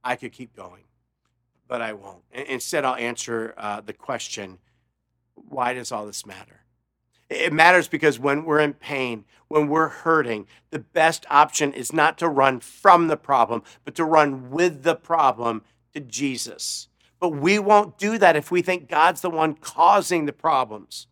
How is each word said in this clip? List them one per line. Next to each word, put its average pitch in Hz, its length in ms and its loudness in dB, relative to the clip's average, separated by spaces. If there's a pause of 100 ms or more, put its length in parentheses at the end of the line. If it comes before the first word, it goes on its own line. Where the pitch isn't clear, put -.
I 127 80 -4
could 123 180 -16
keep 120 220 -20
going, 95 280 -20 (840)
but 123 140 -8
I 110 120 -8
won't. 98 280 -20 (100)
I-, 131 120 -12
instead, 139 420 -6
I'll 127 80 0
answer, 117 640 -8
uh, 104 240 -8
the 104 100 -16
question, 98 680 -12 (760)
why 127 400 -6
does 127 180 -10
all 107 140 -8
this - 220 -14
matter? - 320 -20 (680)
It 160 240 -2
matters 165 360 6
because 147 320 0
when 143 260 -2
we're 151 140 0
in 147 140 0
pain, 127 520 -8 (220)
when 151 200 0
we're 156 200 0
hurting, 127 580 -2 (240)
the 156 80 -10
best 160 500 -2
option 147 460 2
is - 180 -10
not 156 280 0
to 170 100 -2
run 135 300 2
from 175 480 4
the 156 100 0
problem, 117 460 0 (200)
but 147 120 -16
to 170 100 0
run 143 460 2
with 156 320 -2
the 165 100 2
problem 120 680 -2 (300)
to 151 80 -12
Jesus. 123 840 -8 (320)
But 180 100 -2
we 156 280 0
won't 208 400 2
do 214 220 -4
that 175 160 6
if 147 160 -4
we 180 100 2
think 175 260 -4
God's 170 340 2
the 180 100 -4
one 160 240 -2
causing 175 720 2
the 143 60 -6
problems. 123 800 -4